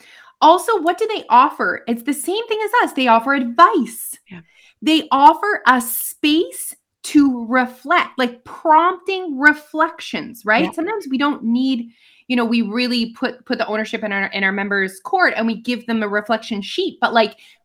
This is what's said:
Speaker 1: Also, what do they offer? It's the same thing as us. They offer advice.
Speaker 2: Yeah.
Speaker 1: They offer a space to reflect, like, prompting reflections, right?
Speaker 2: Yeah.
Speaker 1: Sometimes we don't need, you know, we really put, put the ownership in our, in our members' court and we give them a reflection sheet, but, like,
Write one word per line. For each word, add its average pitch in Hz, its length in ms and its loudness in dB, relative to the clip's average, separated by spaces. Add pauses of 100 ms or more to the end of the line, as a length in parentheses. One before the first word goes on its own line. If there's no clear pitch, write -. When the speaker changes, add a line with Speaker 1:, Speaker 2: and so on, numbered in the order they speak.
(400)
Speaker 1:
Also, 349 400 4
what 349 180 -2
do 440 80 -2
they 427 220 -6
offer? 240 580 2
It's 233 160 -4
the 285 120 -4
same 415 340 -4
thing 427 160 -2
as 415 60 -4 (140)
us. - 100 -4
They 254 140 2
offer 233 260 4
advice. 277 800 2 (140)
Speaker 2:
Yeah. 175 100 -18 (400)
Speaker 1:
They 311 300 0
offer 320 560 4
a 247 140 4
space 311 920 -2 (280)
to 254 440 2
reflect, 254 720 0
like, 247 260 -2
prompting 359 920 0
reflections, 294 1040 -2
right? 220 200 2
Speaker 2:
Yeah. - 80 -4
Speaker 1:
Sometimes 370 380 -6
we 262 80 -2
don't 285 260 -2
need, 240 460 -2 (380)
you 247 80 0
know, 240 80 2
we 233 180 0
really 233 500 -2
put, - 320 -8
put - 140 -6
the - 80 -2
ownership 214 380 -6
in 202 80 -4
our, 196 140 -4
in 196 180 -6
our 190 80 0
members' 196 480 -4
court 359 360 0
and 226 100 -2
we 226 140 -2
give 240 260 -6
them 226 160 -2
a 208 60 -4
reflection 208 540 -4
sheet, 349 380 -6
but, - 120 0
like, 226 260 0 (260)